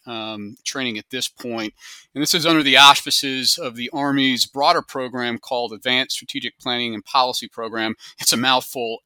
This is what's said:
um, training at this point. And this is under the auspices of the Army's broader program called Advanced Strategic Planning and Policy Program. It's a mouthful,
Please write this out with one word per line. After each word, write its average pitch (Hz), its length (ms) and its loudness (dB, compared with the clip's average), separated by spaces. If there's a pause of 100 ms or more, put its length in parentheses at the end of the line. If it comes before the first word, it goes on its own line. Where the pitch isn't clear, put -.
um, 110 560 -10
training 123 360 -6
at 104 100 -14
this 127 200 -6
point. 113 440 -8 (420)
And 131 60 -6
this 151 140 0
is 160 100 0
under 160 180 4
the 135 140 4
auspices 135 800 6
of 127 180 -8
the 120 200 -8
Army's 139 500 2
broader 147 380 2
program 123 560 -6
called 120 340 -6
Advanced 127 440 -2
Strategic 127 420 -10
Planning 120 340 -4
and 107 100 -8
Policy 127 460 0
Program. 113 460 -6 (260)
It's - 140 0
a - 20 0
mouthful, 123 680 0